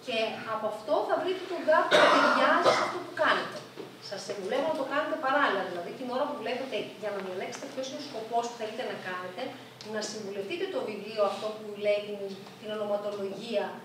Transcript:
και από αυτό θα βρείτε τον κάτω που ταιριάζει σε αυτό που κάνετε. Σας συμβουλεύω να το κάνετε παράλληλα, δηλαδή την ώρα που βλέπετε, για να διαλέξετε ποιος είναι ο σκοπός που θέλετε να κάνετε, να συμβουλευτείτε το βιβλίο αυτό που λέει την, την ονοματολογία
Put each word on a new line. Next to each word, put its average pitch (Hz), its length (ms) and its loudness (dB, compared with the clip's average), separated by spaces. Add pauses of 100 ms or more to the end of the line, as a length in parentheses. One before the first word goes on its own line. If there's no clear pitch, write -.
και 226 100 -2 (360)
από 214 200 -2
αυτό - 200 0 (140)
θα 349 140 2
βρείτε 370 300 -2
τον 302 180 -4
κάτω 320 300 8
που - 160 10
ταιριάζει - 640 8
σε - 80 4
αυτό - 200 -4
που - 80 -10 (100)
κάνετε. 196 340 2 (520)
Σας 196 180 -8
συμβουλεύω 208 440 -2
να 311 100 0
το - 120 0
κάνετε 302 220 0 (100)
παράλληλα, 214 440 2
δηλαδή 175 300 -6
την 254 160 -6
ώρα 277 140 2
που - 140 -6
βλέπετε, 247 340 -4 (240)
για 208 120 -2
να 196 120 -4
διαλέξετε 202 480 -6
ποιος 262 160 -4
είναι 294 140 -8
ο - 60 -10
σκοπός 226 380 -2
που - 120 -8
θέλετε 220 320 -6
να 190 60 -6 (120)
κάνετε, 180 320 -6 (540)
να 208 140 -2
συμβουλευτείτε 202 560 -4 (100)
το 247 40 0 (100)
βιβλίο 214 320 -4 (100)
αυτό 220 160 -4 (100)
που 214 80 -12 (200)
λέει 208 220 2
την, 208 120 -6 (400)
την 214 180 -10
ονοματολογία 202 880 -2 (200)